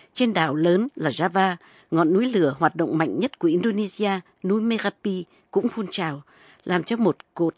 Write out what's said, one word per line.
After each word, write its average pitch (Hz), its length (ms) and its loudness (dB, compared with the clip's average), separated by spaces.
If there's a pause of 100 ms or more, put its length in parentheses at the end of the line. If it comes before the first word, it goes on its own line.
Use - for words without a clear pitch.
(140)
Trên 240 180 2
đảo 160 220 0
lớn 175 400 2
là 160 160 -2
Java, 180 460 0 (340)
ngọn 165 220 4
núi 240 200 2
lửa 151 260 2
hoạt 156 180 2
động 151 220 0
mạnh 127 200 -2
nhất 214 200 -4
của 170 100 0
Indonesia, 202 640 -2 (320)
núi 202 180 0
Merapi, 202 640 -2 (260)
cũng 233 180 0
phun 220 220 -6
trào, 151 320 -6 (420)
làm 180 200 0
cho 233 120 -4
một 208 200 2 (180)
cột 165 240 -2